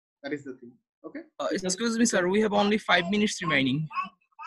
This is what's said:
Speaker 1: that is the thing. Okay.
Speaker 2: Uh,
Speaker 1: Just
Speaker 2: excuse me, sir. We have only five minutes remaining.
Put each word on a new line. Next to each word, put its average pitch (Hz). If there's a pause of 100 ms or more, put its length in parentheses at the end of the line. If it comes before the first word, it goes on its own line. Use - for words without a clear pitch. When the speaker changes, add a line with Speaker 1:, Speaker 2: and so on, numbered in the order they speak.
(240)
Speaker 1:
that 139
is 139
the 131
thing. 120 (340)
Okay. 277 (180)
Speaker 2:
Uh, -
Speaker 1:
Just 202
Speaker 2:
excuse 226
me, 233
sir. 190
We 202
have 214
only 208
five 180
minutes 208
remaining. 147 (600)